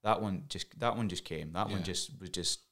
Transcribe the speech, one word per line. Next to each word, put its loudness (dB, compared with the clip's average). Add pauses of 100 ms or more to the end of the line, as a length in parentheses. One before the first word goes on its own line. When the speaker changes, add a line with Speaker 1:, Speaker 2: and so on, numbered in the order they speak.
Speaker 1:
that 6
one. 2
Just, -6
that 2
one 2
just -2
came. -4
That 0
one 0
Speaker 2:
Yeah. 0
Speaker 1:
just -4
was -8
just 0 (120)